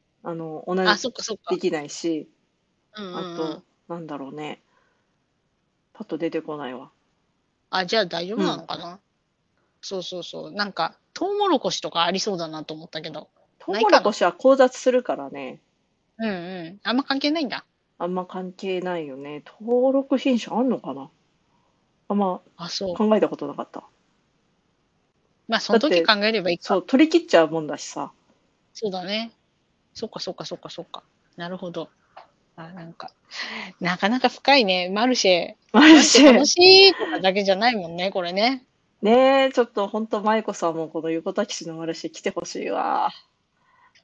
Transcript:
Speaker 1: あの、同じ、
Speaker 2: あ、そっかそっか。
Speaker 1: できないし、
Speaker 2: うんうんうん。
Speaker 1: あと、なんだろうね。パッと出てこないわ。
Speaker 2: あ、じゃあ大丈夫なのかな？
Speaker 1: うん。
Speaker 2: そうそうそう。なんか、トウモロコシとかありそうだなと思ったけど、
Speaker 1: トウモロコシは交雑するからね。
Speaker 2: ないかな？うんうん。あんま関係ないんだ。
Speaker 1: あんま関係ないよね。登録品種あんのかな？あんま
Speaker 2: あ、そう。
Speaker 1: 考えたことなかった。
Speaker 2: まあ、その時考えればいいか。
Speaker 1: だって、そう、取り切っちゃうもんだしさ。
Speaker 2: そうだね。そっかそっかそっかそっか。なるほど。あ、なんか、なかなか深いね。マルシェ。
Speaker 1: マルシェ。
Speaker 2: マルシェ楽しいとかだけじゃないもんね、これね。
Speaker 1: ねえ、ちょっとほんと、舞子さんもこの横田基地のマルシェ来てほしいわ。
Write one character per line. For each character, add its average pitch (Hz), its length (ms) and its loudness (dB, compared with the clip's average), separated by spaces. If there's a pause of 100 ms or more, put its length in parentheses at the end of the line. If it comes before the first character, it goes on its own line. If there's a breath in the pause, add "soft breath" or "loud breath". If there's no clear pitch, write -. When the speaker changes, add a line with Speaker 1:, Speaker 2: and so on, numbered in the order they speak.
(240)
Speaker 1:
あ 170 100 -10
の、 160 320 -12
同 180 100 -4
じ、 185 60 0
Speaker 2:
あ、 202 160 2
そ 247 120 -6
っ - 20 -16
か - 100 -16
そ 214 140 -8
っ - 20 -20
か。 - 160 -6
Speaker 1:
で 180 80 -6
き 185 80 0
な 156 140 -4
い 143 60 -14
し、 160 380 -6 (720)
Speaker 2:
う 214 40 -14
ん 202 40 -12
う 185 40 -12
ん 180 40 -14
う - 20 -10
ん。 - 20 -8
Speaker 1:
あ 175 200 -10
と、 160 240 -8 (260)
な 170 120 -12
ん 160 80 -14
だ 147 100 -12
ろ 135 120 -12
う 139 40 -16
ね。 151 280 -14 (1300)
パ - 100 -14
ッ - 40 -16
と 165 100 -8
出 165 120 -4
て 160 120 -6
こ 156 160 -10
な 143 120 -10
い 127 40 -12
わ。 127 180 -16 (800)
Speaker 2:
あ、 185 160 -2
じ 180 120 -4
ゃ 220 40 2
あ 196 40 0
大 170 220 -8
丈 202 80 -8
夫 262 80 -6
な - 140 -2
の - 100 -16
か - 100 -8
な？ - 100 -14
Speaker 1:
う - 80 -16
ん。 - 40 -20 (840)
Speaker 2:
そ 190 180 -10
う 175 40 -12
そ 180 160 -12
う 170 40 -12
そ 160 260 -14
う。 - 20 -18
な 208 140 -4
ん 190 80 -12
か、 - 220 -4 (180)
ト 349 140 -6
ウ 403 100 -4
モ 415 100 0
ロ 311 120 4
コ 190 120 -4
シ - 100 -8
と 165 80 -6
か 165 140 0
あ 170 80 0
り 190 80 -2
そ 202 160 -4
う - 20 -6
だ 165 100 -6
な 156 160 -12
と 156 100 -12
思 160 120 -16
っ - 40 -20
た 160 120 -10
け 156 80 -12
ど、 - 200 -16 (280)
Speaker 1:
ト - 140 -10
ウ 381 40 -2
モ 403 140 4
ロ 277 120 6
コ 208 100 0
シ - 120 -2
は - 120 2
交 262 220 4
雑 262 200 4
す - 140 0
る 247 100 2
か 151 140 -6
ら 139 140 -12
ね。 131 300 -12 (580)
Speaker 2:
な 226 100 -4
い - 20 -2
か 196 60 -6
な？ 180 40 -8
う - 20 -10
ん 170 40 -10
う 180 260 -10
ん。 202 120 -20
あ 214 100 -2
ん 247 40 2
ま 277 60 0
関 269 160 -2
係 294 120 -2
な 330 80 -2
い 302 60 -2
ん 214 40 -6
だ。 143 160 -10 (320)
Speaker 1:
あ 170 80 -6
ん 180 60 -4
ま 180 140 -4
関 185 260 -10
係 185 300 -6
な 180 180 -4
い 156 80 -8
よ 135 100 -12
ね。 143 260 -14 (160)
登 247 340 2
録 269 260 0
品 254 200 0
種 - 160 -8
あ 220 60 0
ん 262 80 2
の 185 100 -2
か 147 140 -10
な？ 135 160 -14 (1000)
あ 202 40 -2
ん 202 40 0
ま 185 240 -2 (160)
Speaker 2:
あ、 170 120 -12
そ 190 220 -6
う。 175 40 -8
Speaker 1:
考 214 200 2
え 208 40 4
た - 100 2
こ 147 80 -8
と 147 100 -8
な 139 80 -10
か - 80 -8
っ - 80 -10
た。 - 120 -16 (1600)
Speaker 2:
ま 226 100 0
あ、 - 20 4
そ - 140 -2
の 226 60 6
時 214 260 2
考 220 80 4 (120)
え 214 60 2
れ 220 120 -2
ば 180 80 -2
い 175 40 0
い - 40 -14
か。 - 160 -2
Speaker 1:
だ - 20 2
っ 175 40 0
て、 - 40 -14
そ - 0 -
う、 - 0 -
取 269 200 6
り 311 40 -2
切 330 160 2
っ - 20 -20
ち 185 100 4
ゃ 165 80 8
う 147 40 -4
も 160 120 -4
ん 151 60 -8
だ 147 120 -8
し - 60 -14
さ。 - 260 -10 (640)
Speaker 2:
そ 220 160 -8
う - 20 -10
だ 180 120 -8
ね。 220 280 -8 (640)
そ - 100 -10
っ - 60 -10
か - 80 -12
そ - 120 -8
っ - 40 -8
か 160 100 -14
そ 170 120 -12
っ - 20 -16
か 156 100 -18
そ 160 140 -14
っ - 20 -14
か。 - 160 -18 (360)
な 175 120 -10
る 185 80 -10
ほ 180 140 -10
ど。 170 180 -10 (680)
あ、 165 140 -18
な 180 160 -18
ん 170 80 -20
か、 - 180 -18 (680 loud breath)
な 180 180 -4
か 196 120 0
な 247 100 0
か 247 100 2
深 - 280 2
い 247 80 4
ね。 180 240 0
マ 208 180 0
ル 254 80 2
シ 202 140 2
ェ。 175 260 2 (180)
Speaker 1:
マ 285 140 8
ル 311 140 12
シ 269 220 6
ェ。 - 20 12
Speaker 2:
マ 277 140 12
ル - 60 4
シ - 120 0
ェ 349 80 6
楽 381 220 10
し - 20 10
い 349 40 2
と 427 120 -4
か 320 140 -6
だ 190 140 2
け 202 100 0
じ 196 80 2
ゃ 185 40 6
な 220 140 2
い 247 60 -2
も 180 120 -6
ん 165 80 -10
ね、 180 160 -4
こ 196 120 -4
れ 175 100 -6
ね。 240 320 0 (360)
Speaker 1:
ね 262 440 6
え、 262 60 2
ち 262 100 0
ょ - 40 4
っ - 60 -18
と 202 160 -2
ほ 214 120 -4
ん 220 80 -6
と、 220 140 -2
舞 214 220 0
子 208 100 -6
さ 170 180 -2
ん 160 40 -4
も 160 120 -4
こ 156 140 -6
の 160 100 -4
横 165 220 -4
田 208 120 -2
基 - 100 -10
地 160 120 -12
の 165 80 -10
マ 165 100 -10
ル 160 80 -4
シ 160 140 -10
ェ - 20 -6
来 - 120 -20
て 196 100 -4
ほ 175 140 -8
し - 180 -10
い - 60 -8
わ。 - 420 -2 (920 soft breath)